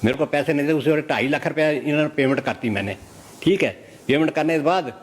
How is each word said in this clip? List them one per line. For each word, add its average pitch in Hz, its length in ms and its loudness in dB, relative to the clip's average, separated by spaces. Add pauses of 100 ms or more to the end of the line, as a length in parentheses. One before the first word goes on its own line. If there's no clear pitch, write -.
ਮੇਰੇ 123 140 2
ਕੋਲ 147 100 0
ਪੈਸੇ 147 260 -2
ਨਹੀਂ 143 140 0
ਤੇ 160 60 2
ਉਸ 139 140 0
ਵੇਲੇ 151 140 2
ਢਾਈ 131 260 -2
ਲੱਖ 147 200 0
ਰੁਪਇਆ 156 240 0
ਇਹਨਾਂ 147 300 0
ਨੂੰ 151 100 0
ਪੇਮੈਂਟ 135 280 2
ਕਰਤੀ 120 300 -4
ਮੈਨੇ। 98 260 -4 (460)
ਠੀਕ 185 220 2
ਹੈ, 104 120 -2 (320)
ਪੇਮੈਂਟ 156 240 2
ਕਰਨੇ 156 240 0
ਤੋਂ 147 100 0
ਬਾਅਦ 160 380 0